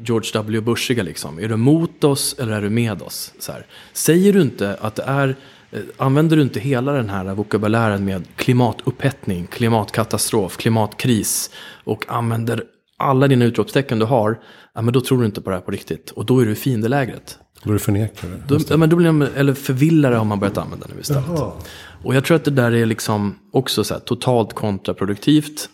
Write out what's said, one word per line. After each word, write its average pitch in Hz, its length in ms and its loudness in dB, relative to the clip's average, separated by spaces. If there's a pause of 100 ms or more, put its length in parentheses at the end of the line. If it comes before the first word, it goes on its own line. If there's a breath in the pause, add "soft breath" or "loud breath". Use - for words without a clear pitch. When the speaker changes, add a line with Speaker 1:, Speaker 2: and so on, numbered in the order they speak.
Speaker 1:
George 113 300 -2
W 107 260 -2
Bushiga, 113 420 -2
liksom. 80 360 -8
Är 104 100 -6
du 113 80 0
mot 156 480 2
oss 139 340 0
eller 113 140 -4
är 104 100 -2
du 104 80 -2
med 113 320 -2
oss? - 360 -12
Så - 140 -12
här. - 140 -14 (260 loud breath)
Säger 185 400 4
du 190 100 6
inte 101 380 -2
att 110 140 -6
det - 80 -4
är, 135 340 0 (340 loud breath)
eh, 110 100 -8 (160)
använder 151 400 2
du 151 60 4
inte 120 180 -2
hela 131 320 -2
den 120 160 -2
här 98 260 -6
vokabulären 104 720 0
med 95 180 -4 (140)
klimatupphättning, 120 1120 0
klimatkatastrof, 110 1080 -2
klimatkris 110 920 0 (340 loud breath)
och 113 240 -6
använder 117 560 -4 (320)
alla 139 320 4
dina 123 160 6
utropstecken 120 540 0
du 110 60 2
har, 113 340 2 (360 loud breath)
ja, 113 80 -6
men 120 120 0
då 131 60 4
tror 127 200 0
du 117 60 2
inte 98 140 -2
på 95 100 -6
det 92 60 -2
här 87 60 -6
på - 80 -10
riktigt. - 400 -8
Och 107 160 -8
då 131 140 4
är 117 60 4
du 107 60 0
i - 20 0
fiendelägret. 123 840 -4 (240)
Speaker 2:
Då 107 80 -4
är - 20 4
du 101 60 2
förnekare, 104 520 -2 (180)
Speaker 1:
Då, - 60 4
Speaker 2:
just - 140 0
det. 139 60 2
Speaker 1:
ja, 151 40 4
men 160 120 4
då 170 60 6
blir 170 100 4
de, 156 160 4
eller 139 320 2
förvillare 139 600 2
har 110 100 2
man 104 160 0
börjat 98 180 -2
använda 92 360 -8
nu - 60 -12
istället. 139 280 -2
Speaker 2:
Jaha. 135 240 -4 (500 loud breath)
Speaker 1:
Och 123 120 -2
jag 135 100 2
tror 170 120 4
att 151 80 0
det 147 60 2
där 123 220 2
är 117 140 4
liksom 107 520 0 (140)
också 123 320 0
så - 100 -4
här - 60 -8
totalt 120 520 0
kontraproduktivt. 101 1200 -2